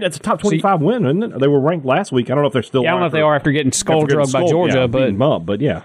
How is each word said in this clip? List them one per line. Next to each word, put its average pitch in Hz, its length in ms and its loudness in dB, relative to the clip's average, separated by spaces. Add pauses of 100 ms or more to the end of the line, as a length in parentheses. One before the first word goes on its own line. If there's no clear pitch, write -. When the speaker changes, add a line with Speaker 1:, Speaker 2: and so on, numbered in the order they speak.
Speaker 1:
that's 196 160 -6
a - 40 -14
top - 200 -4
Speaker 2:
So 208 100 -2
you 180 120 0
Speaker 1:
twenty-five 190 180 2
win, 202 240 0
isn't 151 180 0
it? - 160 -8
They 135 100 2
were 143 120 2
ranked 151 260 -2
last 165 260 0
week. 123 180 0
I 127 40 -2
don't 147 80 2
know 147 60 2
if - 60 -6
they're 123 80 0
still 131 200 -2
Speaker 2:
Yeah, 135 60 0
I 170 40 2
don't 180 80 0
know 175 60 0
if 143 60 -4
they 160 60 0
Speaker 1:
after, 156 80 2
Speaker 2:
are 151 100 2
after 143 160 0
getting 139 200 0
skull - 300 0
Speaker 1:
after 151 40 0
getting 143 100 2
Speaker 2:
drugged 139 160 0
by 135 80 0
Speaker 1:
skull, 175 100 2
Speaker 2:
Georgia, 156 280 2
Speaker 1:
yeah, 127 100 2
Speaker 2:
but 120 120 -2
Speaker 1:
beating 110 180 0
them 117 40 2
up, 120 240 0
but 101 140 -4
yeah, 110 240 -2